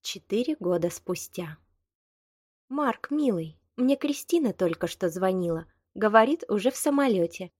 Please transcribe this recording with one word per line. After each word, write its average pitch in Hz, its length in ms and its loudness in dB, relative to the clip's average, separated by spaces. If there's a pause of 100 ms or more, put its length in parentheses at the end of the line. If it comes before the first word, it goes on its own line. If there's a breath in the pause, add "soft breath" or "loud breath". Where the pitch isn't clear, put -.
Четыре 247 580 -4
года 175 300 0
спустя. 170 680 -10 (1080)
«Марк, 269 420 -2
милый, 208 480 -2 (160)
мне 254 200 2
Кристина 294 560 0
только 175 360 -2
что 170 220 -2
звонила. 175 580 -2 (260)
Говорит, 220 560 4
уже 208 220 2
в - 40 -14
самолете. 220 840 0